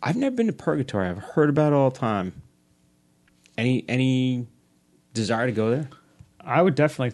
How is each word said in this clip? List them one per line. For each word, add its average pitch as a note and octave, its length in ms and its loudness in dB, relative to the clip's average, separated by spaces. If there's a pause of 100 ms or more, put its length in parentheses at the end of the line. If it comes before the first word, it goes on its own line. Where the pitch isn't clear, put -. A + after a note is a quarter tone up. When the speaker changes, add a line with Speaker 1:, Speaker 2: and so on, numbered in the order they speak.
Speaker 1:
I've E3 140 -2
never C4 200 -2
been A#3 100 0
to G3 60 0
Purgatory. B2+ 560 -2
I've F2+ 100 -6
heard D3+ 320 0
about D3 220 2
it D3 40 4
all C3+ 140 4
the C3 80 -14
time. G2+ 440 -2 (1160)
Any, A#2+ 300 0
any B2+ 580 0 (680)
desire A2+ 320 0
to B2 60 -2
go G#2+ 180 0
there? C3+ 180 -2 (540)
Speaker 2:
I D3+ 200 2
would F#3 120 4
definitely C#3 400 0